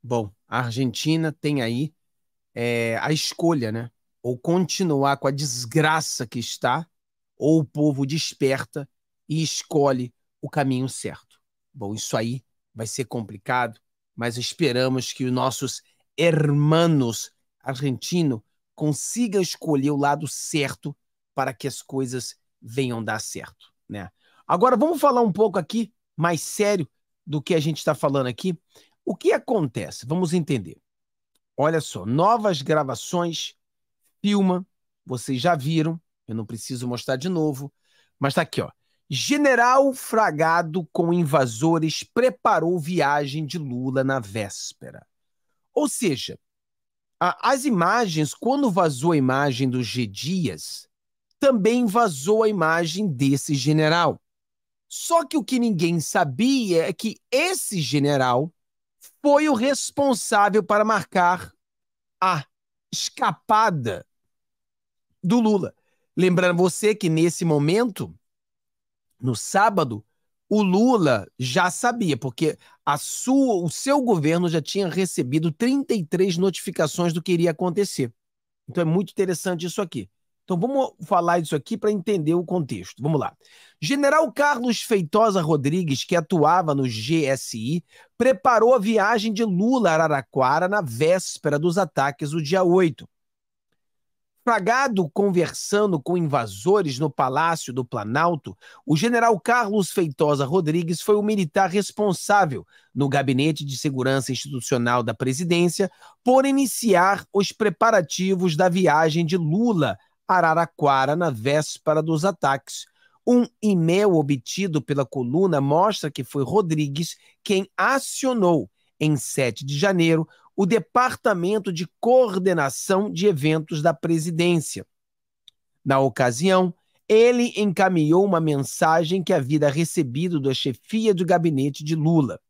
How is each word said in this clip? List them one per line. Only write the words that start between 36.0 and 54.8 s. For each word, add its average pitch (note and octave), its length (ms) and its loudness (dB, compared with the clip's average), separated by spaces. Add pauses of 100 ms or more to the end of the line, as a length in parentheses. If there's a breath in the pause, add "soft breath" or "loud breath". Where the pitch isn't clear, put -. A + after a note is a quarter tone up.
eu A2+ 80 -10
não A2 120 -6
preciso B2 420 -10
mostrar B2 280 -4
de C3+ 120 -6
novo, D3+ 420 -4 (480)
mas C3+ 140 0
tá - 80 0
aqui, - 220 -4
ó. - 80 -8 (400)
General C4 840 4
fragado E3+ 960 0
com E3+ 220 0
invasores D#3 920 0
preparou G3+ 760 0
viagem D3 640 -2
de D3+ 140 -10
Lula C3 440 -4
na C3+ 180 0
véspera. G2+ 840 -12 (680)
Ou D4+ 120 0
seja, - 520 -4 (840)
a, F3+ 320 0
as C#4 140 -2
imagens, F#3 680 0
quando C4+ 380 0
vazou E3 420 0
a D#3+ 60 2
imagem C3+ 500 0
do B2 140 -2
G A#2+ 240 -4
Dias, A#2+ 840 -8 (500)
também B3 460 2
vazou G#3 580 2
a A3 60 4
imagem E3+ 580 0
desse C#3 480 0
general. D#3 640 2 (720)